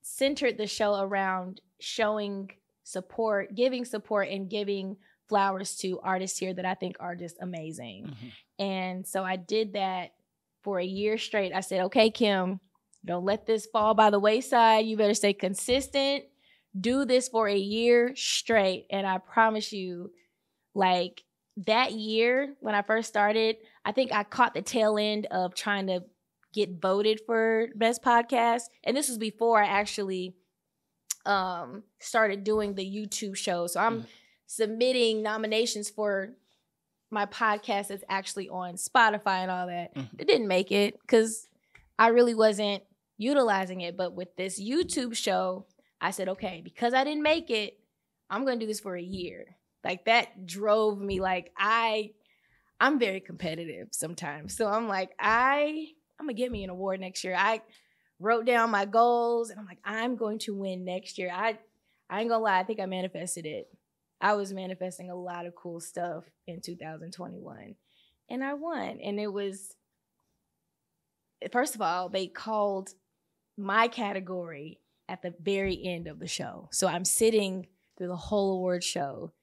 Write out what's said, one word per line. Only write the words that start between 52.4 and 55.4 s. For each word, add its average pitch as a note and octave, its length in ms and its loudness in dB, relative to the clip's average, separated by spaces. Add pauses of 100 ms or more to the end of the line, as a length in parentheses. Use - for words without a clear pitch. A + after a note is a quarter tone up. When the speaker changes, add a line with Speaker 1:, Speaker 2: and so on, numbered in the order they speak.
Speaker 1:
I'm C4+ 200 4
very F#3+ 220 0
competitive E3 720 -8
sometimes. D#3+ 640 -8
So A3 120 0
I'm A3 220 0
like, F#3+ 300 -2
"I, C#4+ 720 2 (260)